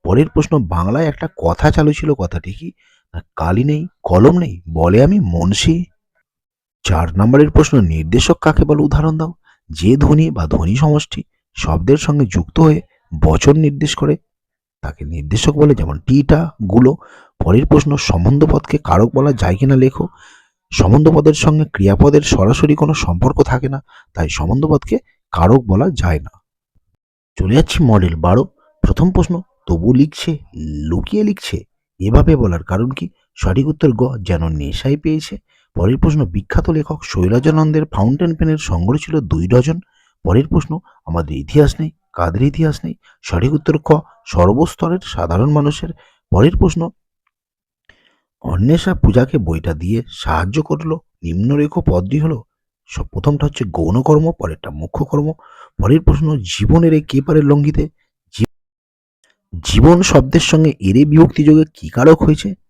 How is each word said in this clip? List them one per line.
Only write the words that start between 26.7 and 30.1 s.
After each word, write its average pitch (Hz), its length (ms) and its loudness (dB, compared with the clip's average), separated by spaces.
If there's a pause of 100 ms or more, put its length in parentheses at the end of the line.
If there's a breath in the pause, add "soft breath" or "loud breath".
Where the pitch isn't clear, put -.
চলে 95 160 0
যাচ্ছি - 280 0
মডেল 98 320 2
বারো। 87 280 0 (380)
প্রথম - 300 2
প্রশ্ন, 180 300 -2 (260)
তবু 90 260 0
লিখছে, 151 440 0 (520)